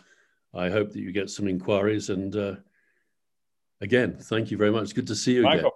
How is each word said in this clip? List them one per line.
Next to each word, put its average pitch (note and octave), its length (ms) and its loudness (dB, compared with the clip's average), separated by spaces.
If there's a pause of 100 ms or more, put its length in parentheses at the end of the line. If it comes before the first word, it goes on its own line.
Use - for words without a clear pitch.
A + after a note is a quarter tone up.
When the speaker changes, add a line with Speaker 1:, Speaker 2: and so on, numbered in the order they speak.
(540)
Speaker 1:
I F2+ 160 -2
hope G#2+ 220 0
that G#2 80 -8
you G2 120 -8
get F#2+ 180 -2
some G2+ 180 -4
inquiries. G2 640 0
And, F#2+ 240 -4
uh, G2+ 200 -2 (1300)
again, A2 380 2
thank A2 320 -4
you G#2+ 60 -4
very G#2 140 4
much. A2 240 -2
Good A#2+ 140 -2
to A2+ 80 -4
see B2 180 2
you B2 80 6
Speaker 2:
Michael, - 340 4